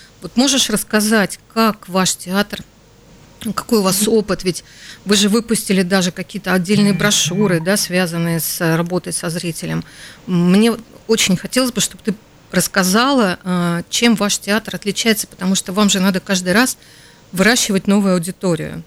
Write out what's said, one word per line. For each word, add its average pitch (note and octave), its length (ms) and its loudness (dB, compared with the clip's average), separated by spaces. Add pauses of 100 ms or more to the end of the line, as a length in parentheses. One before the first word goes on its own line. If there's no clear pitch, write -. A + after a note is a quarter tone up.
(220)
Вот F3+ 160 -16
можешь C4+ 320 2
рассказать, G#3+ 680 0 (140)
как A3+ 360 0
ваш F3+ 260 0
театр, G3+ 440 -4 (960)
какой - 240 0
у - 20 2
вас F#3+ 260 0
опыт? G#3+ 360 0
Ведь F3+ 200 -4 (420)
вы G3 100 2
же G#3 140 2
выпустили G#3+ 540 0
даже F3+ 280 0
какие-то F#3 420 -6
отдельные G3+ 400 2
брошюры, F3 640 0
да, F#3 180 0
связанные E3+ 640 -2
с - 200 -6 (180)
работой F3 360 -4
со F3 160 -4
зрителем. E3 540 -6 (440)
Мне F#3 460 4 (340)
очень A3 300 2
хотелось B3+ 340 -2
бы, G3+ 100 -2
чтобы - 220 -6
ты G3+ 100 -2 (380)
рассказала, G3 920 2
а, F3 460 -2
чем A#3+ 260 2
ваш G3+ 220 -2
театр G#3+ 380 -4
отличается, G#3 520 -2
потому F#3 280 -2
что - 180 -4
вам G#3 160 2
же F#3+ 100 0
надо F#3 200 2
каждый F3+ 340 -2
раз B3 240 2 (540)
выращивать G3 560 0
новую G3 260 4
аудиторию. E3 720 -4